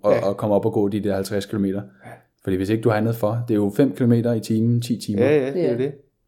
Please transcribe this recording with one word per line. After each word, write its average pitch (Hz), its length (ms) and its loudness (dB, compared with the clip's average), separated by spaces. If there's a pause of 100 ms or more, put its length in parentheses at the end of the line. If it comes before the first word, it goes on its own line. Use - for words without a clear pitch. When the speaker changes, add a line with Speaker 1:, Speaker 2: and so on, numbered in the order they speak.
Speaker 1:
at, 104 60 4
Speaker 2:
Ja. 98 200 2
Speaker 1:
at 101 60 -4
komme 104 180 0
op 98 120 2
og 107 60 0
gå 101 160 0
de 101 120 -2
der 101 140 -2
halvtreds 98 320 -4
kilometer. 98 360 -2 (220)
Speaker 2:
Ja. - 60 -18 (340)
Speaker 1:
Fordi 95 120 -2
hvis 95 140 -2
ikke 113 120 0
du 120 60 2
har 107 80 4
andet 113 200 0
for, 107 220 -2 (100)
det 117 60 0
er 104 40 2
jo 101 180 0
fem 135 180 2
kilometer 120 380 2
i 113 80 -2
timen, 113 400 0
ti 120 200 -4
timer. 104 240 -2
Speaker 2:
Ja, 147 120 4 (100)
ja, 139 60 -4
det 180 80 -2
er 165 60 0
Speaker 3:
Ja. 123 60 0
Speaker 2:
jo 117 60 -2
det. 139 140 -2 (360)